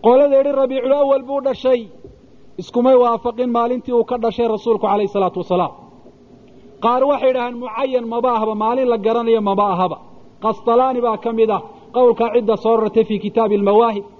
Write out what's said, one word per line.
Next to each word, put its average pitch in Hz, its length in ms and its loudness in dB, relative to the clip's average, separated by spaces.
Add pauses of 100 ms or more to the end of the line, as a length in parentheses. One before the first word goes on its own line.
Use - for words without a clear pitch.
Qolada 269 360 4
yidhi 277 140 2
Rabiicul 269 420 0
Awwal 277 300 0
buu 277 180 -4
dhashay, 254 400 0 (760)
iskumay 247 360 2
waafaqin 240 540 0
maalintii 240 440 -2
uu 233 100 2
ka 247 140 -4
dhashay 233 300 -2
rasuulku 220 400 -2
calayhi 202 200 0
salaatu 190 320 -2
wasalaam. 175 320 -2 (1080)
Qaar 247 220 2
waxay 269 260 0
yidhaahdeen 247 300 -4
mucayyan 247 480 -4
maba 233 240 -2
ahaba, 220 240 -2
maalin 240 340 0
la 233 80 0
garanayo 226 440 0
maba 202 300 0
ahaba. 180 260 -2 (440)
Qastalaani 240 600 0
baa 226 160 -2
ka 233 160 -6
mid 220 160 2
ah 196 120 -2 (300)
qowlka 240 400 2
cidda 220 260 0
soo 226 200 0
rartay 220 260 0
fii 208 160 -2
kitaabi 208 360 0
almawaahib. 202 500 2 (140)